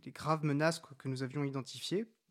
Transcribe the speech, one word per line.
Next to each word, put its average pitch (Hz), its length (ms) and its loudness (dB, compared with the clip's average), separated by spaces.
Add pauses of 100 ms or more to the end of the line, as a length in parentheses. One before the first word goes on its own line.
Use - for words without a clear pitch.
les 143 60 -10
graves 151 340 0
menaces 156 340 4
que, - 140 -18
que - 140 -10
nous 131 160 -2
avions 135 200 -2
identifiées, 139 640 -2 (240)